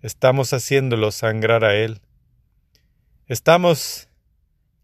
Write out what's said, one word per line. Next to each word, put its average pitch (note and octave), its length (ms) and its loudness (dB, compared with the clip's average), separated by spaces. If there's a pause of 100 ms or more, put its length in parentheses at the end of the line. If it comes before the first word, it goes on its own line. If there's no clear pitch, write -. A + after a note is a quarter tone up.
estamos B2+ 500 0
haciéndolo B2 600 -2
sangrar A2 520 0
a G#2 120 4
Él. G#2+ 260 -4 (1200)
Estamos E3 840 0 (760)